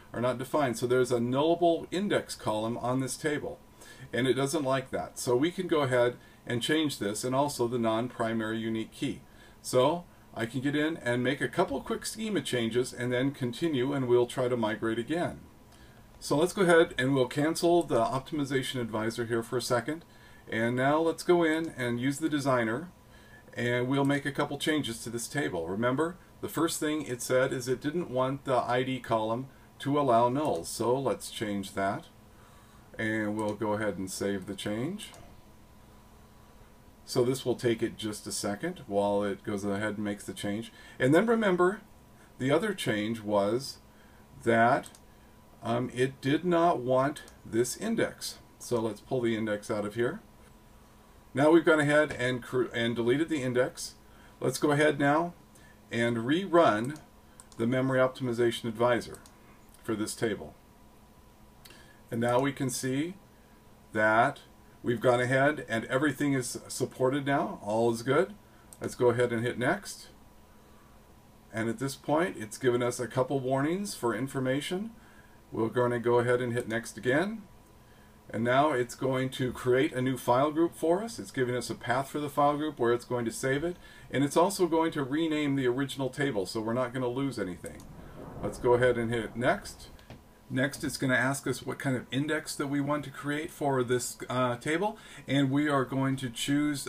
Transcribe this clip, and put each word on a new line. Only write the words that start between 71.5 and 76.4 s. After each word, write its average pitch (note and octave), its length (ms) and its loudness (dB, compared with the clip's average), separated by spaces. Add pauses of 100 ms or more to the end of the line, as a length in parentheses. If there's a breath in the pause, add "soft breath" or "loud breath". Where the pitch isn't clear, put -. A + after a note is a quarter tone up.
And A2+ 160 -2
at A2+ 120 -4
this C3+ 160 -4
point, E3 420 0
it's G#2+ 220 -10
given B2 240 2
us B2 160 -2
a A#2 80 -4
couple C3+ 320 0
warnings C#3+ 560 0
for A#2 180 -2
information. C3+ 800 -2 (600 loud breath)
We're A2+ 180 0
gonna A#2+ 300 2
go A#2+ 200 4
ahead B2 220 4